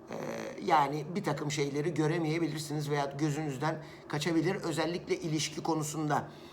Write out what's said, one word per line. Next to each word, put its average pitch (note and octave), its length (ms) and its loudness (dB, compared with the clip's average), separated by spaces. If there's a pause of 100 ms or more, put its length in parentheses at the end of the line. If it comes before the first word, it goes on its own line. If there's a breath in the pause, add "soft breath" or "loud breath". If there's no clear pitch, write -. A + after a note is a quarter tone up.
Ee, - 60 -8 (500)
yani D3+ 400 4 (100)
bir D3+ 80 -2
takım D3 280 0
şeyleri C#3+ 420 0
göremeyebilirsiniz D3+ 960 2
veya C#3+ 300 0
gözünüzden D3+ 600 0 (260 loud breath)
kaçabilir. E3 480 2
Özellikle E3+ 640 0
ilişki D#3 440 -2
konusunda. D3+ 600 0 (280 loud breath)